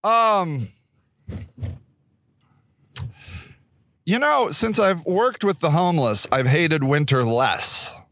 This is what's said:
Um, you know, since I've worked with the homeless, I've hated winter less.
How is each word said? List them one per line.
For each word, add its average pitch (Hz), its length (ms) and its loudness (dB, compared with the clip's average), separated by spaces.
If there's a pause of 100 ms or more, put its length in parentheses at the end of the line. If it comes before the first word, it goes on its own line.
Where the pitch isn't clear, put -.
Um, 196 640 0 (3500)
you 208 140 0
know, 285 320 0
since 220 260 0
I've 190 280 2
worked 208 380 0
with 196 180 -2
the 160 100 2
homeless, 156 600 2
I've 131 160 2
hated 156 360 2
winter 135 400 2
less. 117 680 0 (200)